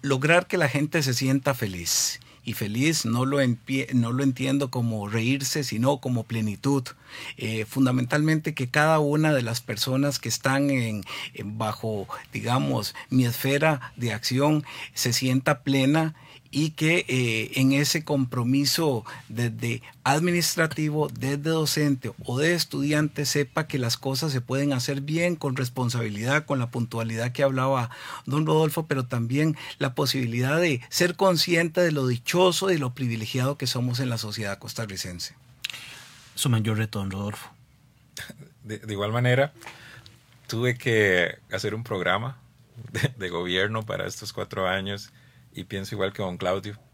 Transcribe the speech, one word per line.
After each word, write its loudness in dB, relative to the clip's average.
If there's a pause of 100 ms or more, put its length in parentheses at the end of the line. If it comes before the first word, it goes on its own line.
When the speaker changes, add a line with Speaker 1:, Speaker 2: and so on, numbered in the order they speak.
Speaker 1:
Lograr 4
que -2
la 4
gente 2
se 0
sienta 2
feliz. -2 (220)
Y -6
feliz 0
no 2
lo 2
empie-, 0
no 4
lo 0
entiendo 0
como -2
reírse, 0
sino 2
como -2
plenitud. 0 (540)
Eh, -4
fundamentalmente 2
que -4
cada 4
una 4
de 2
las -4
personas -2
que -6
están 0
en, -2 (320)
en -8
bajo, -4 (260)
digamos, 0 (140)
mi 6
esfera 0
de -2
acción 2 (320)
se 0
sienta 2
plena 2 (360)
y 0
que, 2
eh, 0
en 6
ese 2
compromiso 0 (220)
desde -4 (200)
administrativo, 0
desde -4
docente 0 (140)
o -4
de 2
estudiante, -2
sepa -2
que -4
las 0
cosas -2
se 0
pueden 0
hacer -2
bien, 0
con -2
responsabilidad, 0
con 0
la -2
puntualidad -2
que 2
hablaba 2 (340)
don 0
Rodolfo, 2
pero 0
también 0 (200)
la -2
posibilidad 0
de 2
ser 2
consciente 4
de 4
lo 2
dichoso 2
y 2
lo -2
privilegiado -2
que -4
somos -2
en 0
la -2
sociedad -6
costarricense. -8 (1000)
Speaker 2:
Su 0
mayor 2
reto, -2
don -2
Rodolfo. -6 (1160)
Speaker 3:
De, -10
de -8
igual -2
manera, 4 (960)
tuve -2
que 4 (140)
hacer -4
un -8
programa -2 (520)
de, -2
de -8
gobierno -2
para -4
estos -10
cuatro -4
años -4 (400)
y -12
pienso -8
igual -2
que -8
don -4
Claudio -4 (160)